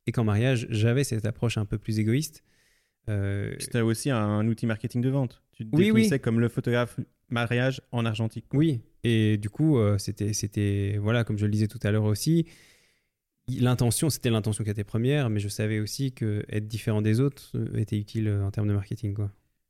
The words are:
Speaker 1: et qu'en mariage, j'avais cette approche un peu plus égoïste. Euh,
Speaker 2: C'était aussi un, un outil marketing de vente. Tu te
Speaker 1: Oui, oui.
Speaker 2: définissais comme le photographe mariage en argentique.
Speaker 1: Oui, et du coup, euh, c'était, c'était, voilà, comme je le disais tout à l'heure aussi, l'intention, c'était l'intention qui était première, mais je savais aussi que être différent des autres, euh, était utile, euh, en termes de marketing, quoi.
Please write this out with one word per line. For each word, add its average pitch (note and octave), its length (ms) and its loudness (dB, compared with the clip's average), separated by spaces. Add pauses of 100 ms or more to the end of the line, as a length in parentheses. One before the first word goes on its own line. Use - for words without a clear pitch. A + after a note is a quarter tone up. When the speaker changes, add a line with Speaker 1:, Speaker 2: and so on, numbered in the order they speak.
Speaker 1:
et - 20 -2
qu'en A#2 140 0
mariage, A2 440 2
j'avais A#2 360 2
cette A2 220 -4
approche A2 320 -2
un G#2+ 60 0
peu G#2+ 140 -4
plus A2 220 -2
égoïste. A#2+ 420 -2 (680)
Euh, G2+ 520 -4
Speaker 2:
C'était - 200 -4
aussi A2+ 300 0
un, B2+ 60 2
un G#2+ 320 0
outil A#2 180 -2
marketing A2+ 340 -4
de B2 80 0
vente. C3 440 -4
Tu - 120 -12
te A2 120 -2
Speaker 1:
Oui, F3 80 8
oui. G#3+ 80 4
Speaker 2:
définissais G#3+ 260 4
comme A#2 220 2
le A#2 80 4
photographe A#2+ 500 -2 (300)
mariage B2 540 0 (100)
en A#2+ 120 0
argentique. A2+ 480 -4
Speaker 1:
Oui, C#3 280 2 (240)
et A2 320 4
du G#2 120 -4
coup, D3+ 300 2
euh, G#2 200 4
c'était, G#2 340 -4
c'était, G2+ 680 -2
voilà, A2+ 220 0
comme G#2+ 160 -4
je G#2+ 80 0
le G#2 60 0
disais G#2+ 160 2
tout A#2 160 -14
à G#2 80 0
l'heure G#2+ 100 2
aussi, D3+ 440 2 (1000)
l'intention, B2 640 2
c'était A#2+ 200 -2
l'intention A2 340 0
qui G#2+ 60 -2
était G#2 120 -4
première, B2 480 0
mais G#2 80 0
je G2+ 100 -4
savais G#2+ 300 -2
aussi B2+ 320 -4
que G#2+ 380 -4
être G#2+ 180 -4
différent G#2+ 340 -2
des G#2+ 200 2
autres, - 340 -2
euh, A2+ 240 -4
était G#2+ 180 -2
utile, G#2+ 300 -4
euh, G2+ 180 0
en G2 60 -2
termes G#2 160 -2
de G#2 80 2
marketing, G2+ 400 -4
quoi. G#2 160 -4 (400)